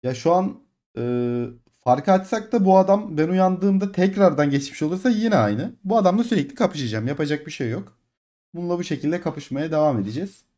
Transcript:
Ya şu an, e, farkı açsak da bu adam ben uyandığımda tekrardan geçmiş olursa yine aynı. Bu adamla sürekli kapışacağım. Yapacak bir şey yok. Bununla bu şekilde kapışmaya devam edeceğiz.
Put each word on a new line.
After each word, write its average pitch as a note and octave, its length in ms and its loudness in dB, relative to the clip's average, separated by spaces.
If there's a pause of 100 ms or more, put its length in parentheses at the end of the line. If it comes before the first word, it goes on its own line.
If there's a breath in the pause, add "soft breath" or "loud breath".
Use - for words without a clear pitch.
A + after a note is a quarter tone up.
Ya B2+ 120 -4
şu E3 180 0
an, F#3+ 300 0 (340)
e, A#2+ 480 -2 (260)
farkı C3+ 420 0
açsak F#3+ 400 0
da A3 120 2
bu F#3+ 140 8
adam G3 400 2
ben D#3+ 100 2
uyandığımda F#3+ 640 2
tekrardan F3+ 580 2
geçmiş C#3 320 -4
olursa F#3 280 -2
yine G#3+ 260 0
aynı. A2+ 380 0 (100)
Bu G#3+ 140 2
adamla G3 260 2
sürekli F3+ 300 -2
kapışacağım. A#2+ 520 -2
Yapacak D3 400 -4
bir D#3 60 -14
şey A#2+ 180 -6
yok. F3 280 -10 (560)
Bununla F3 240 -4
bu F3 60 -6
şekilde D3+ 360 -4
kapışmaya D3 500 -6
devam D3+ 280 2
edeceğiz. A#2+ 460 -8 (140)